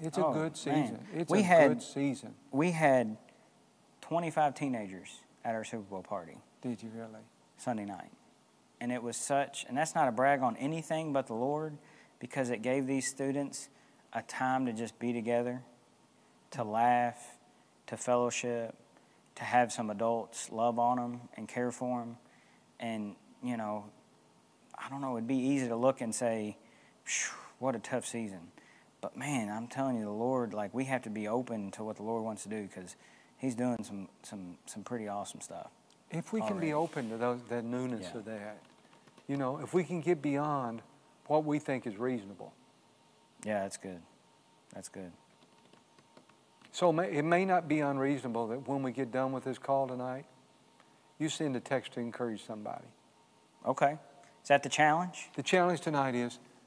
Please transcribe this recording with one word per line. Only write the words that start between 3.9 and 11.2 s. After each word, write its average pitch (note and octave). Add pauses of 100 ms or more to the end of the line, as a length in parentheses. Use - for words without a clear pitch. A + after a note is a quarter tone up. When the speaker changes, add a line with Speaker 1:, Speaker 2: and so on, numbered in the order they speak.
Speaker 2:
twenty-five D#3
teenagers G#2+ (240)
at A2+
our A2
Super A2
Bowl G2
party. F2+ (240)
Speaker 1:
Did A#2+
you A2+
really? A2 (340)
Speaker 2:
Sunday G#2+
night. G2 (680)
And A#2+
it B2
was A#2
such, -
and B2
that's D#3
not D#3
a B2
brag C3
on A#2
anything D#3+
but C3+